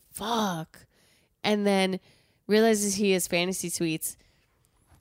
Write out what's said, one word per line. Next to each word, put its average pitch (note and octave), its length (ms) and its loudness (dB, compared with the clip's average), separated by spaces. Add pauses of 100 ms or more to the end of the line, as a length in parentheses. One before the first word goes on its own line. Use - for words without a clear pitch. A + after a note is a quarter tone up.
(120)
"Fuck," G3+ 760 -6 (580)
and G#3 220 0
then F#3+ 340 2 (480)
realizes G#3 480 2
he G3+ 160 2
has F#3 160 0
fantasy F3+ 420 -2
suites. D#3+ 480 -4 (840)